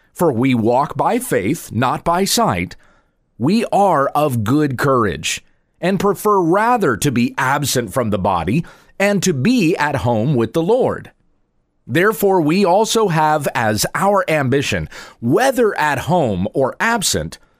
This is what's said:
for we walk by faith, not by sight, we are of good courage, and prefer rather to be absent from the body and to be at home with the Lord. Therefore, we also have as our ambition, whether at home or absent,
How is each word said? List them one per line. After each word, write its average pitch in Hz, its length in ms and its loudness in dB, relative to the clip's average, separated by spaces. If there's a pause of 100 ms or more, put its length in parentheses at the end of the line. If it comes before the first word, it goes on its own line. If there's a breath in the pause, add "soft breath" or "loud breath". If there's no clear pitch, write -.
(120 soft breath)
for 165 200 0
we 127 220 2
walk 120 420 0
by 165 220 0
faith, 131 540 -2
not 131 320 -2
by 175 180 0
sight, 139 540 -2 (600 soft breath)
we 185 360 0
are 175 380 4
of 139 340 0
good 139 340 0
courage, 117 640 0 (360)
and 180 180 0
prefer 202 420 2
rather 185 580 2
to 147 120 0
be 123 260 0
absent 131 560 0
from 117 180 -2
the 101 80 0
body 95 460 0 (320 loud breath)
and 202 280 0
to 185 100 0
be 180 400 2
at 147 220 -2
home 120 400 0
with 113 160 0
the 165 100 0
Lord. 175 480 -2 (760)
Therefore, 190 560 0
we 165 240 2
also 214 440 2
have 156 440 0
as 110 320 0 (120)
our 190 320 2
ambition, 131 600 -2 (300 loud breath)
whether 220 580 0
at 147 220 -2
home 110 560 0
or 131 240 -2
absent, 185 640 -2 (200)